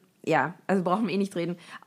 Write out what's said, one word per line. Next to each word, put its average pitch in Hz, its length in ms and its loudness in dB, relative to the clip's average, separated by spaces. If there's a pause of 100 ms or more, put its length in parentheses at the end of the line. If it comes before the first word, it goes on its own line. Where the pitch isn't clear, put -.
(240)
ja, 151 300 2 (120)
also 190 160 2
brauchen 185 240 0
wir 160 60 -2
eh 190 40 0
nicht 196 180 -2
reden. 170 220 -4 (300)